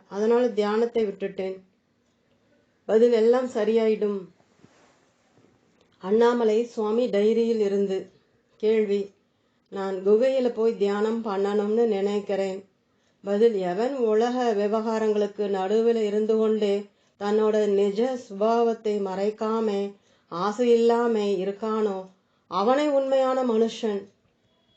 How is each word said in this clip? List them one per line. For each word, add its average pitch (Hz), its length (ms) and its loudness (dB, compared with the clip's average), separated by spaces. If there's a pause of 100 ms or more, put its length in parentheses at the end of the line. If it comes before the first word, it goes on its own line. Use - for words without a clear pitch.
அதனால 233 400 2
தியானத்தை 220 560 0
விட்டுட்டேன். 190 520 -6 (1300)
பதில், 226 240 4
எல்லாம் 240 360 2
சரியாயிடும். 214 720 -2 (1800)
அண்ணாமலை 226 640 2
சுவாமி 233 440 -2
டைரியில் 220 520 2
இருந்து. 196 500 -2 (460)
கேள்வி, 208 580 0 (540)
நான் 196 280 -6 (100)
குகையில 247 420 2
போய் 226 280 -2
தியானம் 208 480 -2
பண்ணணும்னு 208 640 0
நினைக்கிறேன். 196 800 -2 (600)
பதில், 208 300 2
எவன் 196 420 -2
உலக 240 560 0
விவகாரங்களுக்கு 208 960 -2
நடுவில் 226 540 0
இருந்து 214 340 0
கொண்டே 214 380 2 (460)
தன்னோட 214 460 2
நிஜ 208 520 0 (100)
சுபாவத்தை 220 720 0
மறைக்காம 202 920 -4 (400)
ஆசை 208 380 0
இல்லாம 233 480 4
இருக்கானோ 202 880 -2 (460)
அவனே 254 380 2
உண்மையான 262 560 0
மனுஷன். 220 560 -2 (760)